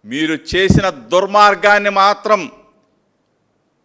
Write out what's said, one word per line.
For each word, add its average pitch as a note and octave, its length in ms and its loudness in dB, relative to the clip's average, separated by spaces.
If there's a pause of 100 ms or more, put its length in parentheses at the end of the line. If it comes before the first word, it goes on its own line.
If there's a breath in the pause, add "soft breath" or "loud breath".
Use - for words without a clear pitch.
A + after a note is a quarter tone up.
(120)
మీరు D#3 260 -4 (160)
చేసిన F#3+ 360 0 (240)
దుర్మార్గాన్ని G3+ 840 2
మాత్రం G3+ 420 0 (1400)